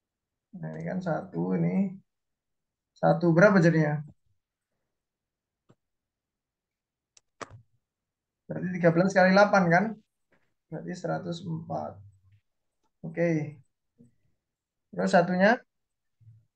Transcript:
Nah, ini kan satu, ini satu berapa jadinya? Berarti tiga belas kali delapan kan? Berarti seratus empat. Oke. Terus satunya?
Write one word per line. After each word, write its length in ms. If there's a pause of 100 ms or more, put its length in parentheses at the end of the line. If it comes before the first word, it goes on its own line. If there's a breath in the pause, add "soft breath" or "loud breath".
(580)
Nah, 160
ini 160
kan 180
satu, 340 (160)
ini 160 (1300)
satu 260 (100)
berapa 300
jadinya? 280 (4000)
Berarti 280
tiga 180
belas 240
kali 160
delapan 300 (100)
kan? 100 (840)
Berarti 320
seratus 360 (160)
empat. 400 (1120)
Oke. 520 (1300)
Terus 240
satunya? 340 (1080)